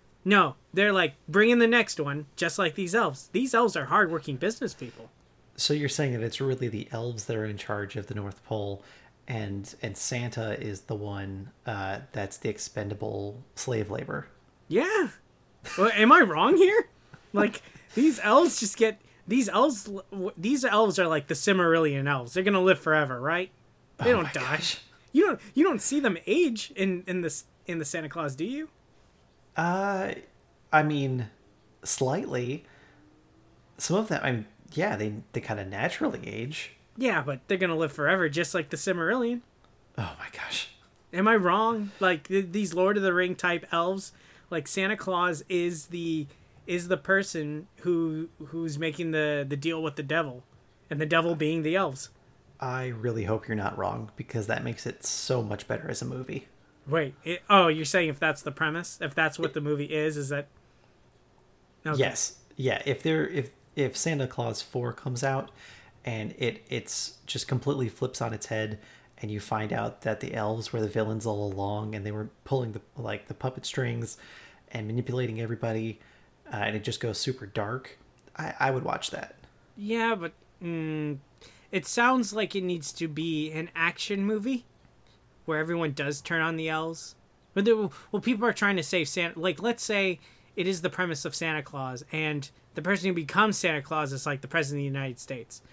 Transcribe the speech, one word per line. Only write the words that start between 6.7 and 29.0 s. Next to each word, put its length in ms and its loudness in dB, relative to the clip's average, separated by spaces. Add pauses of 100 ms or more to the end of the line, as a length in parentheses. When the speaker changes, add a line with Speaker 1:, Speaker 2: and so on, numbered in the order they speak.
Speaker 2:
elves 320 -6
that 120 -4
are 100 -2
in 100 -6
charge 400 -6
of 120 -8
the 60 -10
North 300 -10
Pole, 380 -6 (440)
and, 540 -8
and 160 -8
Santa 640 -4
is 220 -8
the 120 -8
one, 580 -8 (120)
uh, 360 -6 (120)
that's 240 -6
the 140 -4
expendable 920 -6 (120)
slave 360 -4
labor? 360 -6 (420)
Speaker 1:
Yeah. 400 2 (680)
Well, 160 6
am 180 8
I 80 12
wrong 360 6
here? 320 6 (440)
Like, 300 2 (320)
these 280 6
elves 360 6
just 180 -2
get, 240 2 (280)
these 200 4
elves, 360 4
w-, 520 -8
these 280 0
elves 340 4
are 80 4
like 220 0
the 60 -2
Cimmerillion 760 4
elves. 260 -2
They're 80 2
gonna 180 4
live 200 8
forever, 400 2
right? 320 -2 (460)
They 120 4
Speaker 2:
Oh 60 8
Speaker 1:
don't 80 2
Speaker 2:
my 80 -4
Speaker 1:
die. 80 -2
Speaker 2:
gosh. 400 -2 (320)
Speaker 1:
You 140 8
don't, 140 0 (140)
you 80 6
don't 180 4
see 200 0
them 260 2
age 480 2
in, 320 0
in 140 -2
this, 240 -4 (220)
in 120 -4
the 60 -4
Santa 240 -4
Claus, 260 -4
do 100 -4
you? 240 -6 (880)